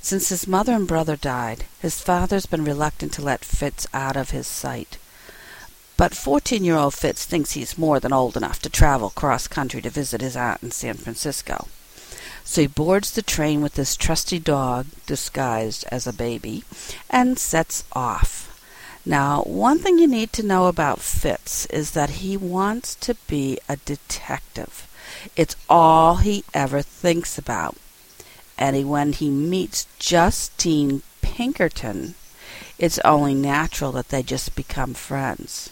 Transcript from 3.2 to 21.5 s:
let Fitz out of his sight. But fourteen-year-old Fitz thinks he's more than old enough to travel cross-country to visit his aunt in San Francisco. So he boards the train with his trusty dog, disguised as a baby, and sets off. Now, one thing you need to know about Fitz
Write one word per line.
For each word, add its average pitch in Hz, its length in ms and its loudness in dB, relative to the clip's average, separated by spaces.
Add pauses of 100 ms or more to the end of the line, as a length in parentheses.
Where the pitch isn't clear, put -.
let 143 220 -2
Fitz - 500 -2
out 135 220 -2
of 135 140 -4
his 131 160 -4
sight. - 520 -8 (960)
But 185 180 4
fourteen-year-old 180 800 2
Fitz - 300 -2
thinks 156 280 -2
he's - 260 -6
more 156 200 4
than 127 140 0
old 127 240 2
enough 107 260 -4
to 160 80 -6
travel 135 400 6
cross-country 131 720 -2
to 120 80 -6
visit 127 300 -4
his 127 160 -6
aunt 120 260 -2
in 120 80 -10
San 117 240 -6
Francisco. - 720 -6 (760)
So - 180 2
he 147 40 6
boards 175 440 2
the 220 120 -2
train 151 380 0
with 147 160 -2
his 135 200 -2
trusty - 420 0
dog, 131 480 0 (200)
disguised 120 840 -4
as 127 160 -6
a 123 60 -6
baby, 117 520 -6 (460)
and 254 280 4
sets - 540 -2
off. - 540 -2 (580)
Now, 143 380 2
one 226 360 2
thing 359 200 4
you 330 80 8
need 226 280 2
to 226 80 -4
know 190 240 4
about 165 340 2
Fitz - 680 -2